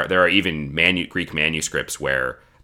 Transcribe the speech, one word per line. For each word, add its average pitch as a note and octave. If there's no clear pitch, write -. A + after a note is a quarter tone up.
are, C#2
there F#2
are F2
even E2
manu-, F2
Greek F2
manuscripts D#2
where C2